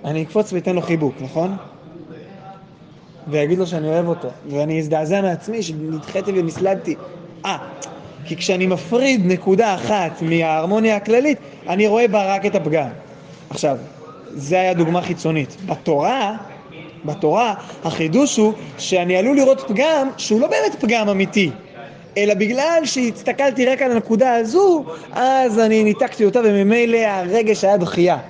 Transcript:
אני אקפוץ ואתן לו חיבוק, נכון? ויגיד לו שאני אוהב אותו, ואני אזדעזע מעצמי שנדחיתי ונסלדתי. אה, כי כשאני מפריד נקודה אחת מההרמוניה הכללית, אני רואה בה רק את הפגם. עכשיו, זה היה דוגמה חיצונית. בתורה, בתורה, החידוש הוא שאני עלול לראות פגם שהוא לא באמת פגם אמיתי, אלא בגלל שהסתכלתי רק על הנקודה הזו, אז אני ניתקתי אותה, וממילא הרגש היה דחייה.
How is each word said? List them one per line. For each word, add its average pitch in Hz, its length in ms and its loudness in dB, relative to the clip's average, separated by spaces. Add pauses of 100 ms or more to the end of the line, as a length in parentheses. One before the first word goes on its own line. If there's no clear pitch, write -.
אני 160 180 -4
אקפוץ 208 300 -2
ואתן 180 220 -2
לו 175 80 -2
חיבוק, 156 380 -2
נכון? 165 360 -4 (1700)
ויגיד 151 300 0
לו 185 80 0
שאני 160 220 -4
אוהב 170 200 0
אותו, 160 200 -4 (220)
ואני 151 280 -2
אזדעזע 156 440 0
מעצמי 190 400 -4
שנדחיתי 160 720 -6
ונסלדתי. 180 600 -2 (500)
אה, 185 140 -6 (640)
כי 160 120 -8
כשאני 185 300 0
מפריד 233 600 2
נקודה 190 480 2
אחת 175 480 -2
מההרמוניה 165 760 2
הכללית, 233 420 2 (300)
אני 202 180 2
רואה 226 220 4
בה 196 260 2
רק 185 120 -2
את 175 80 0
הפגם. 156 340 0 (600)
עכשיו, 143 280 -2 (560)
זה 147 260 0
היה 185 140 2
דוגמה 170 280 2
חיצונית. 160 540 -4 (100)
בתורה, 196 720 -2 (680)
בתורה, 196 500 0 (300)
החידוש 165 520 0
הוא 214 160 4 (260)
שאני 180 380 0
עלול 247 200 2
לראות 269 320 4
פגם 269 480 0
שהוא 214 240 0
לא 294 60 2
באמת 427 340 0
פגם 220 280 0
אמיתי, 190 420 2 (680)
אלא 208 180 2
בגלל 262 500 0
שהסתכלתי 254 840 -2
רק 262 160 0
על 254 100 2
הנקודה 233 420 2
הזו, 302 500 4 (280)
אז 254 460 2
אני 220 260 6
ניתקתי 220 400 2
אותה, 202 200 4
וממילא 220 540 4
הרגש 208 640 0
היה 196 120 6
דחייה. 170 420 2 (120)